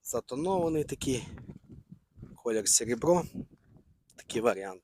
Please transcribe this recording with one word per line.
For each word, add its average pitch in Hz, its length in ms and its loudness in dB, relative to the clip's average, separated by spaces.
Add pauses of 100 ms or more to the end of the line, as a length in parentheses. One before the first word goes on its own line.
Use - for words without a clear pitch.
Затонований 160 800 -2
такий, 135 440 -2 (1080)
колір 110 320 0
серебро, 120 560 4 (920)
такий - 260 -4
варіант. 95 420 0